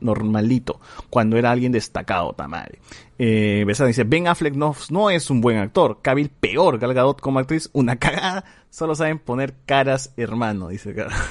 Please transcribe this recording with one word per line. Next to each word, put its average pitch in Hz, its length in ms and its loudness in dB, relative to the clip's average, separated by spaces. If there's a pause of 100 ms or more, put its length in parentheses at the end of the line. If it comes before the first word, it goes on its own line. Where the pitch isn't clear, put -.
normalito, 107 760 0 (300)
cuando 113 300 2
era 120 120 4
alguien 123 220 0
destacado, 90 640 -2
ta 69 140 -12
madre. - 320 -14 (440)
Eh, 107 420 2
Besán 107 200 2
dice, 117 160 2
Ben 160 240 2
Affleck 165 300 0
no, 147 180 0 (160)
no 202 180 2
es 170 220 0
un 127 100 2
buen 113 180 4
actor, 110 440 2
Cavill 139 280 0
peor, 123 500 0
Gal 127 120 0
Gadot 131 280 2
como 135 180 -2
actriz, 151 340 -4
una 127 240 2
cagada, 160 480 -2 (240)
solo 160 280 -4
saben 156 240 -2
poner 135 340 -6 (100)
caras, 135 520 0
hermano, 107 520 -4
dice 101 220 -10
acá. 107 160 -8 (240)